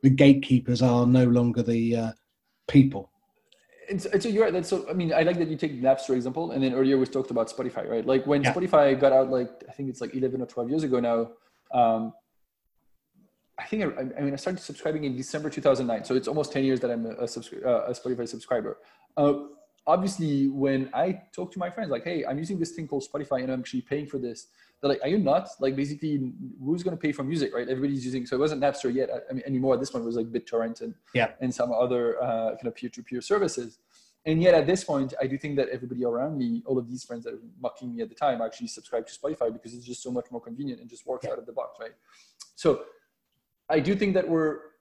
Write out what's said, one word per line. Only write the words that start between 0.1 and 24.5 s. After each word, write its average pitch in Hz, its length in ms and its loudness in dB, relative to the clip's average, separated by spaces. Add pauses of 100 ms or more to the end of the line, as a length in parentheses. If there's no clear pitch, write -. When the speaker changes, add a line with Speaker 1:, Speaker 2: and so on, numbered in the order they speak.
Speaker 1:
gatekeepers 131 680 6
are 120 240 6
no 127 200 6
longer 120 380 4
the, 117 320 0
uh, 113 160 -2 (560)
people. 135 440 6 (800)
Speaker 2:
And 196 120 -2
so, - 120 -8
and 196 80 4
so 240 80 -2
you're 214 140 4
right. 202 100 2
That's 175 160 -2
so, 190 200 -2
I 160 40 -4
mean, 175 180 0
I 160 120 4
like 175 160 2
that 160 80 0
you 156 100 -4
take 143 240 -4
Napster 135 340 2
example, 127 360 -4
and 135 120 0
then 131 100 2
earlier 135 240 4
we 131 100 4
talked 131 240 -4
about 113 180 0
Spotify, 123 400 -6
right? 113 160 -2
Like 131 220 2
when 143 160 2
Speaker 1:
Yeah. 127 100 2
Speaker 2:
Spotify 151 460 4
got 139 120 6
out, 131 200 6
like, 123 360 -4
I - 60 -20
think 139 160 -8
it's, 120 100 -10
like, 113 160 -8
eleven 127 260 -2
or 123 40 -4
twelve 120 240 -6
years 156 140 0
ago 127 160 2
now, 117 320 0 (400)
um, 113 420 2 (1400)
I - 80 -12
think 214 180 -2
I, 165 40 0 (300)
I 143 40 -6
mean, 139 120 -2
I 139 40 -6
started 185 240 -4
subscribing 151 420 -6
in 135 120 -2
December 151 340 -6
two 143 120 -8
thousand 131 260 4
nine, 113 160 -2
so 127 120 -2
it's 131 120 0
almost 147 240 -2
ten 139 120 0
years 131 180 4
that 123 100 0
I'm 117 140 -2
a, 113 60 -6
a 117 120 -6
subscri-, - 420 -8
uh, 120 220 2
a 123 40 -4
Spotify 123 360 -4
subscriber. 113 520 -4 (380)
Uh, 143 280 4 (420)
obviously, 160 600 2
when 135 460 0
I 185 280 -2 (100)
talk 180 220 -10
to 190 60 -10
my 175 100 -4
friends, 190 200 -8
like, 123 140 -2
"Hey, 170 220 -4
I'm 135 120 -4
using 170 220 -4
this 165 120 -4
thing 160 160 -10
called 135 220 -4
Spotify, 139 340 -4
and 131 80 -4
I'm 127 100 -4
actually 123 200 -6
paying 143 260 -6
for 139 100 -8
this," 123 300 -8 (340)